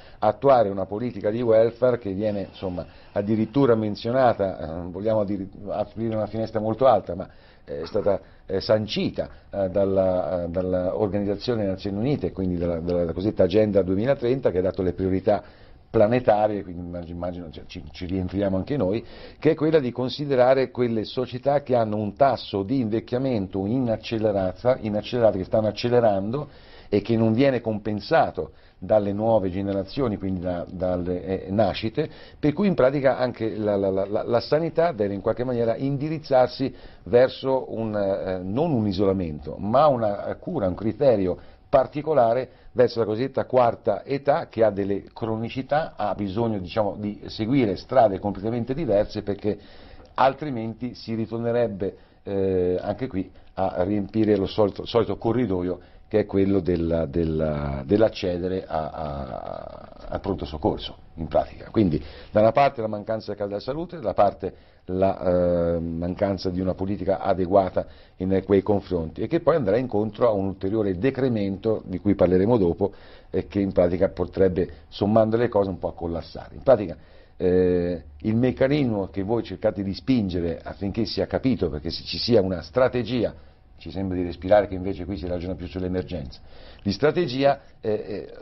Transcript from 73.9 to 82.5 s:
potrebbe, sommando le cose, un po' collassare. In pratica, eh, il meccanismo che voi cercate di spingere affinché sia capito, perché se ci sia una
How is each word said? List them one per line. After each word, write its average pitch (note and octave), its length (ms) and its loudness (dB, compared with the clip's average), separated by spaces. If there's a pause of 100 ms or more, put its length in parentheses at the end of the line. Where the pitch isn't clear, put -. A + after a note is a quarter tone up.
potrebbe, F2+ 600 0 (200)
sommando A2 460 2
le A#2 140 2
cose, G2+ 220 2
un E2 80 -8
po' E2 140 -6
collassare. - 600 -8
In - 80 -16
pratica, G#2+ 340 4 (420)
eh, F2+ 640 2 (160)
il G#2+ 160 0
meccanismo B2 720 2
che G2 160 -6
voi A2+ 180 -2
cercate G2+ 400 -2
di F#2+ 140 -4
spingere F2+ 680 -2
affinché G2 420 -4
sia F#2 200 -2
capito, F#2 460 0
perché D2 180 -6
se - 140 -8
ci - 160 -8
sia A#2 200 4
una F#2 220 0